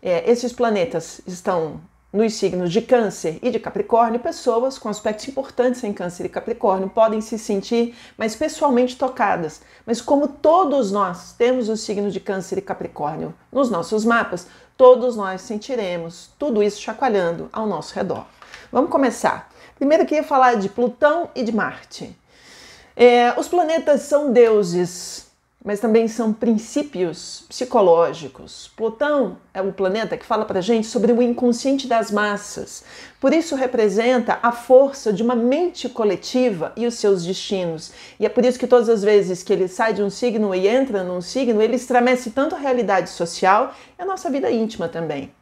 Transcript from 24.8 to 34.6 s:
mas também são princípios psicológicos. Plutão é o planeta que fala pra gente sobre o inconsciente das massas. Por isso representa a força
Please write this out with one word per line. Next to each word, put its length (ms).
mas 180
também 280
são 240
princípios 1160
psicológicos. 1300
Plutão 640
é 80
o 120
planeta 440
que 80
fala 200
pra 160
gente 260
sobre 260
o 80
inconsciente 680
das 240
massas. 760
Por 140
isso 220
representa 880
a 100
força 600